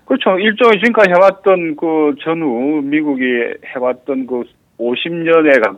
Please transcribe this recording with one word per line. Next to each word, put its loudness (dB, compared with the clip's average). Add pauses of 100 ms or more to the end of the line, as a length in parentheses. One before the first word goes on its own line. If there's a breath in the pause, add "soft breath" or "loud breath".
그렇죠. 0
일종의 2
지금까지 2
해왔던 2
그 0
전후 -2
미국이 -2 (500)
해왔던 -4
그 -4 (380)
오십 -4
년에 2
가-, 0